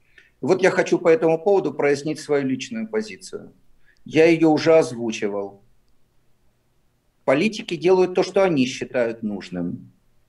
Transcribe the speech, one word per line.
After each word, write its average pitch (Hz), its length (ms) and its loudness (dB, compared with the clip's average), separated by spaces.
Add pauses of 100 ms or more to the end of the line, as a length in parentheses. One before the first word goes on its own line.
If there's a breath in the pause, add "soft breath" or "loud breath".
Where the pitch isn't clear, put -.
(420 soft breath)
Вот 175 200 0
я 185 100 4
хочу 180 280 0
по - 80 0
этому 160 340 2
поводу 185 320 0
прояснить 143 460 -2
свою 143 260 -2
личную 117 420 -6
позицию. - 680 -10 (520)
Я 156 200 4
ее 160 260 4
уже 156 260 4
озвучивал. 110 840 -4 (1600)
Политики 170 520 -2
делают 180 380 2
то, 185 80 2
что 196 200 0
они 151 220 2
считают 117 580 -4
нужным. 90 720 -8 (360)